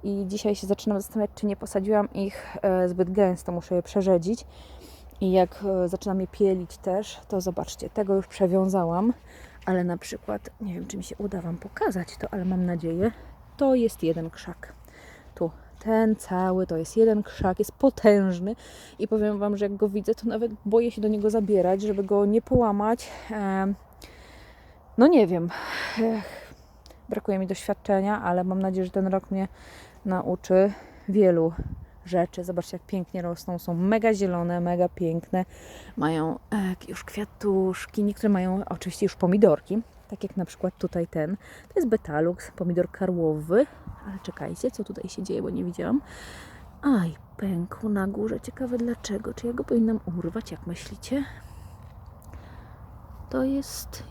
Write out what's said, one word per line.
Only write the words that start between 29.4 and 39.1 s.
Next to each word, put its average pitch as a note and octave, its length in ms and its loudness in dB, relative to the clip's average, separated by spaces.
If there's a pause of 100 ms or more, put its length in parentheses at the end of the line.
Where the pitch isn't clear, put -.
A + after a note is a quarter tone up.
nauczy F#3+ 680 2 (360)
wielu F3 440 6 (520)
rzeczy. F3+ 380 0
Zobaczcie, F3 340 -6
jak - 100 -14
pięknie F#3 340 -4
rosną, F3 380 -6
są F3 140 -4
mega G#3 400 2
zielone, F3 480 0
mega F3 280 2
piękne, E3+ 560 -2 (520)
mają, D#3+ 420 0 (140)
e, F#3+ 220 0 (120)
już F#3 160 -12
kwiatuszki, G3 1000 -2
niektóre G#3 260 0
mają F#3 360 2
oczywiście - 400 -4
już F#3 100 0